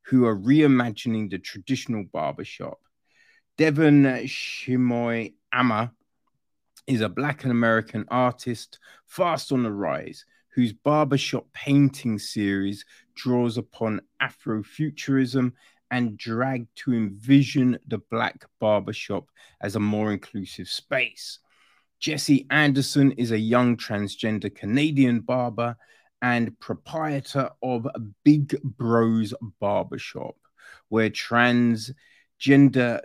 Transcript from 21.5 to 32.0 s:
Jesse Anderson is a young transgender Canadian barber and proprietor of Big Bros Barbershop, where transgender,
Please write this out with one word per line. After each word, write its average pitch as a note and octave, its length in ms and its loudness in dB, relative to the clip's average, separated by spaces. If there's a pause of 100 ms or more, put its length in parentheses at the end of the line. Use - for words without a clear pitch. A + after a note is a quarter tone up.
Jesse D3 500 0
Anderson C#3 600 2
is A#2 180 -4
a A2 80 0
young A#2 380 2
transgender G#2 800 -6
Canadian C3 640 0
barber A#2 560 -4 (460)
and A#2+ 380 -2
proprietor C#3 920 -6 (120)
of B2 240 -4 (380)
Big D3 380 4
Bros A2+ 720 2 (260)
Barbershop, - 760 -6 (520)
where A2 220 2
transgender, A#2+ 1900 2